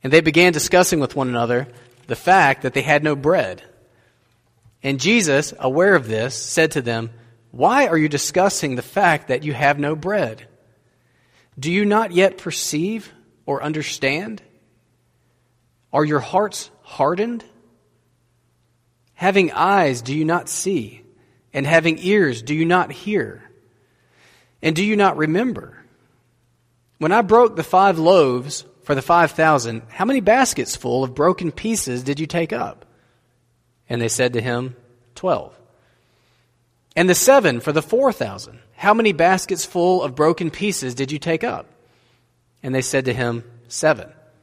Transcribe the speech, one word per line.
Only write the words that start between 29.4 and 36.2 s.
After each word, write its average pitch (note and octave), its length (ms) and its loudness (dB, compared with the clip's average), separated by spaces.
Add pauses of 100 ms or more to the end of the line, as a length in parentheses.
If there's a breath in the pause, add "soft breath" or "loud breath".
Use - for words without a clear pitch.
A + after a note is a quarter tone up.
how - 160 -6
many C4 160 0
baskets G#3+ 560 0
full B2+ 300 -2
of B2 100 -10
broken D3 380 0
pieces C3+ 500 -6
did C#3 160 -4
you D#3 80 -6
take E3+ 240 -4
up?" - 340 -10 (1040)
And A#2+ 120 -4
they A#2 60 -2
said B2 260 -2
to A#2 80 -2
him, B2 360 -6 (360)
"Twelve." D3+ 400 -4 (1400)